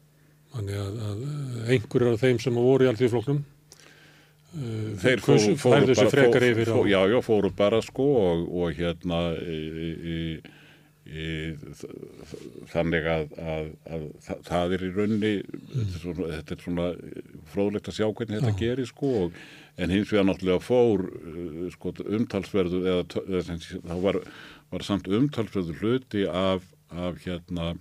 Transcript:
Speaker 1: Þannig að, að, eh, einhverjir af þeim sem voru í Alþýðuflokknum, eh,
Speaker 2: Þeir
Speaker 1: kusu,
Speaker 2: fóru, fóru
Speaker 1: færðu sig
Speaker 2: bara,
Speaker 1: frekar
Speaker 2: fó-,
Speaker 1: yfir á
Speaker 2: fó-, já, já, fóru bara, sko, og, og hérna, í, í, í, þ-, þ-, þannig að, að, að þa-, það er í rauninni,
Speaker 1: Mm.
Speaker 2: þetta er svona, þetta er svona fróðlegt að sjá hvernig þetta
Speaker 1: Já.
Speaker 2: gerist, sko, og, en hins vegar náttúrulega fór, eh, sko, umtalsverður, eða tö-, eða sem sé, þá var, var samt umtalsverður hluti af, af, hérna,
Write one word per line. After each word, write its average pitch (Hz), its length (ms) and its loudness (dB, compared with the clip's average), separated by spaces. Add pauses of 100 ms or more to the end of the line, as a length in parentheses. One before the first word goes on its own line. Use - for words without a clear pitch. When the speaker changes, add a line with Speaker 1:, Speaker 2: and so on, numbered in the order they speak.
(520)
Speaker 1:
Þannig 101 240 -6
að, 101 240 -6
að, 104 240 -6
eh, 135 480 -6
einhverjir 123 420 2
af 107 80 0
þeim 127 200 4
sem 123 120 0
voru 127 320 4
í 127 60 6
Alþýðuflokknum, 123 520 0 (1080)
eh, 110 460 -6
Speaker 2:
Þeir 123 220 2
Speaker 1:
kusu, 107 340 6
Speaker 2:
fóru, 139 40 -2
fóru 123 160 6
Speaker 1:
færðu 131 200 6
sig 107 80 6
Speaker 2:
bara, 107 80 6
Speaker 1:
frekar 127 300 6
Speaker 2:
fó-, 123 100 6
Speaker 1:
yfir 113 160 2
á 113 80 2
Speaker 2:
fó-, 101 120 4
já, 98 200 6
já, 117 140 4
fóru 98 340 2
bara, 104 260 4
sko, - 220 -2
og, 90 520 2
og 87 200 0
hérna, 85 640 -2
í, 80 220 -6 (420)
í, 82 380 -6 (680)
í, 80 480 -8
þ-, - 320 -16 (400)
þ-, 64 400 -18
þannig 82 400 0
að, 80 320 -2
að, 78 300 -6 (180)
að 80 160 -8 (240)
þa-, - 160 -10
það 87 300 -2
er 90 100 -4
í 92 80 -6
rauninni, 104 500 0
Speaker 1:
Mm. - 300 -14
Speaker 2:
þetta 104 240 -4
er 80 80 -12
svona, 85 320 -6
þetta 78 160 -10
er 87 140 -10
svona 87 240 -2 (640)
fróðlegt 101 340 -2
að 95 80 -8
sjá 107 180 0
hvernig 110 280 -6
þetta 120 100 0
Speaker 1:
Já. 98 80 -2
Speaker 2:
gerist, 120 320 -2
sko, 139 220 -2 (100)
og, 85 80 -2 (460)
en 87 120 -2
hins 98 220 2
vegar 101 160 4
náttúrulega 92 320 0
fór, 120 480 4
eh, 85 640 -10
sko, 87 220 -8 (180)
umtalsverður, 92 800 0
eða 87 160 0
tö-, - 220 -6
eða 90 160 0
sem 85 140 -8
sé, 92 200 -12
þá 85 220 -8
var, 92 180 2 (500)
var 90 140 -8
samt 90 240 -2
umtalsverður 101 720 -2
hluti 107 480 -2
af, 92 340 0 (300)
af, 87 320 -6
hérna, 85 580 -6